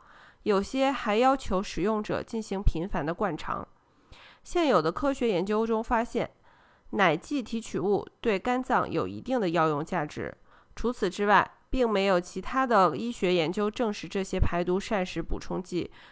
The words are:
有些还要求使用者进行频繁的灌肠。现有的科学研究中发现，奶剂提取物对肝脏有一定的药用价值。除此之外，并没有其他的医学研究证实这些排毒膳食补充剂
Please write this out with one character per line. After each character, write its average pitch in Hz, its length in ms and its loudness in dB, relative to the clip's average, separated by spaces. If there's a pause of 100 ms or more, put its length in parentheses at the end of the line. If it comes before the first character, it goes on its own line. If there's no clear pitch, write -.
(440)
有 202 180 2
些 269 300 0
还 240 240 -2
要 262 200 6
求 202 280 -2
使 - 180 -6
用 214 220 0
者 139 180 -4
进 226 200 -6
行 196 200 -6
频 175 260 2
繁 185 160 -2
的 160 100 -2
灌 180 220 -2
肠。 - 300 -8 (800)
现 339 240 0
有 202 140 6
的 156 100 0
科 277 220 -2
学 247 160 0
研 180 140 2
究 214 220 0
中 226 160 -2
发 226 220 0
现， 247 260 -4 (640)
奶 190 240 4
剂 269 260 -4
提 226 200 -6
取 - 180 -6
物 190 260 0 (140)
对 214 180 0
肝 247 240 -2
脏 214 300 0
有 123 160 -2
一 101 140 -8
定 254 180 -2
的 185 120 0
药 160 180 2
用 151 140 -2
价 170 220 -4
值。 - 300 -8 (400)
除 226 160 -2
此 214 180 -2
之 202 160 -2
外， 202 240 6 (200)
并 247 200 2
没 196 160 2
有 190 140 4
其 180 220 -6
他 262 260 0
的 190 300 6
医 226 140 -4
学 185 220 0
研 160 160 2
究 208 220 -2
证 220 200 0
实 185 160 -10
这 196 140 -4
些 190 160 -4
排 175 240 4
毒 180 160 0
膳 196 260 -2
食 165 180 -4
补 - 180 -2
充 175 240 -6
剂 - 260 -4 (220)